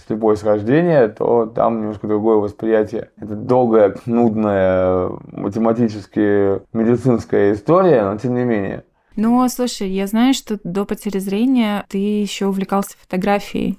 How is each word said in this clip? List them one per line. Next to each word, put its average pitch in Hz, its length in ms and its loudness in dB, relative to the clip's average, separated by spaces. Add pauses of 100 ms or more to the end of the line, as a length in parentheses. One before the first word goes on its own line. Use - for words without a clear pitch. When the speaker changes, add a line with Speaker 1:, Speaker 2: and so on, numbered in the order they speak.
Speaker 1:
слепой 107 300 2
с 95 80 -8
рождения, 120 640 2
то 113 380 0
там 113 340 -2
немножко 107 260 -6
другое 107 300 2
восприятие. 107 720 -2 (100)
Это 107 160 -10
долгое, 110 580 4 (120)
нудное, 98 1040 2 (240)
математически 104 1300 0 (120)
медицинская 113 800 2
история, 156 500 2
но 101 140 -2
тем 123 180 -4
не 123 80 -2
менее. 104 400 -4 (340)
Speaker 2:
Ну, 240 320 2
слушай, 240 400 -6
я 190 180 -4
знаю, 233 260 2
что 220 300 -6
до 196 220 -4
потери 196 340 -6
зрения 208 680 0
ты 196 80 -6
ещё 202 500 -2
увлекался 196 500 -4
фотографией. 202 800 -4